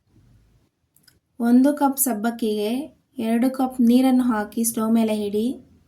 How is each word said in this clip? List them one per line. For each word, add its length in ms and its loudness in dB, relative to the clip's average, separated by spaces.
ಒಂದು 340 4
ಕಪ್ 260 0
ಸಬ್ಬಕ್ಕಿಗೆ 720 -2
ಎರಡು 340 0
ಕಪ್ 300 -4
ನೀರನ್ನು 420 4
ಹಾಕಿ 400 -2
ಸ್ಟವ್ 280 -2
ಮೇಲೆ 300 2
ಇಡಿ. 240 -2